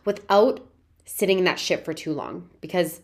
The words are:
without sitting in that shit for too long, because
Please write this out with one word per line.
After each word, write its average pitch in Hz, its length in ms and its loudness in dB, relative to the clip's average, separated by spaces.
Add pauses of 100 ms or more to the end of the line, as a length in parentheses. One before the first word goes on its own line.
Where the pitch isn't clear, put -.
without 208 600 2 (420)
sitting 190 340 0
in 185 60 2
that 160 120 0
shit - 260 -2
for 160 80 -8
too 156 200 -8
long, 170 360 -10 (120)
because 170 440 -4